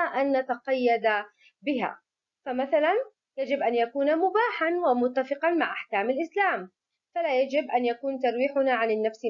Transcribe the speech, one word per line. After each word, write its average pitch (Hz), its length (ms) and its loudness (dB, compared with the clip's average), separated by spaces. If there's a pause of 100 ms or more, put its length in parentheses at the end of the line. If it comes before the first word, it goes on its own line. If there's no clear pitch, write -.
(220)
أن 277 160 2
نتقيد 247 720 0 (520)
بها، 226 400 -4 (440)
فمثلًا 285 480 0 (440)
يجب 269 240 -2
أن 233 140 0
يكون 277 420 0
مباحًا 381 520 0
ومتفقًا 269 800 0
مع 294 220 0
أحكام 202 380 -4
الإسلام، 277 640 -2 (440)
فلا 302 260 0
يجب 269 300 0
أن 247 140 2
يكون 262 340 -2
ترويحنا 262 540 0
عن 226 180 0
النفس 214 380 -2